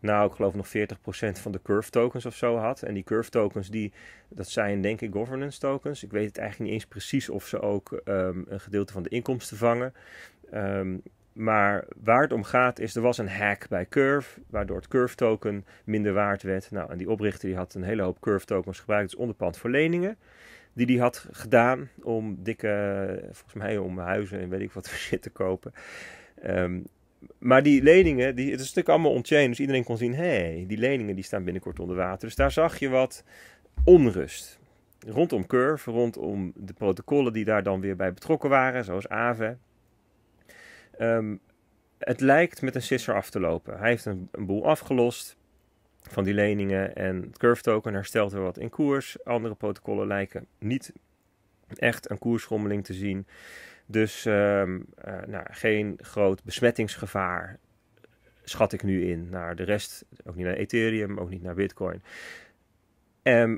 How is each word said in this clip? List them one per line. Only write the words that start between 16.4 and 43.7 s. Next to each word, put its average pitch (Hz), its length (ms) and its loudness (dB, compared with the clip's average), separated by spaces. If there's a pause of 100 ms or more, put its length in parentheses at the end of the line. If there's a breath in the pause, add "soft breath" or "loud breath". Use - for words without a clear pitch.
werd. 95 280 -4
Nou, 95 200 -6
en 87 80 -10
die 92 120 -6
oprichter 104 380 -2
die 92 80 -2
had 92 180 -8
een 95 80 -8
hele 104 200 -2
hoop 92 180 -2
Curve 98 260 0
tokens 92 320 -4
gebruikt 104 320 -2
als - 100 -12
onderpand 101 360 -4
voor - 140 -6
leningen, 170 460 0 (560 loud breath)
die 120 140 0
hij 127 100 4
had 123 340 0
gedaan 127 580 4 (140)
om 110 400 -4
dikke, 101 840 -2
volgens - 300 -20
mij 104 240 -4
om 92 200 -6
huizen 95 420 -4
en 90 80 -8
weet 92 120 -4
ik 101 120 -8
wat - 160 -14
<laughs> - 20 -12
voor - 80 -10
shit - 240 -6
te - 80 -14
kopen. 95 420 -4 (680 loud breath)
Ehm, 90 380 -2 (580)
maar 127 240 8
die 143 200 8
leningen, 143 520 8
die, 135 160 -2
het 131 100 -4
is 131 60 -8
natuurlijk - 220 -2
allemaal 156 240 6
on-chain, 131 360 4
dus 120 120 -2
iedereen 135 240 2
kon 117 120 -2
zien, 120 180 0
"Hé, 92 520 0
die 104 120 -4
leningen 117 360 0
die 95 100 -6
staan 98 200 -4
binnenkort 87 360 -6
onder 90 160 -4
water." 92 300 -4
Dus 113 100 -10
daar 139 160 2
zag 160 260 2
je 139 100 -2
wat 131 360 0 (600 loud breath)
onrust. 107 760 6 (480)
Rondom 113 400 0
Curve, 131 440 0
rondom 101 640 -2
de 95 160 -14
protocollen 117 600 0
die 110 120 -2
daar 104 180 2
dan 95 180 0
weer 98 160 -4
bij 92 160 -2
betrokken 143 380 -2
waren, 127 340 2
zoals 98 240 -6
Aave. 113 480 -2 (1400 loud breath)
Ehm, 113 360 0 (600)
het - 220 -2
lijkt 147 420 4
met 131 120 -4
een 127 80 -4
sisser 123 320 -2
af 101 160 -4
te 104 100 -4
lopen. 85 380 -2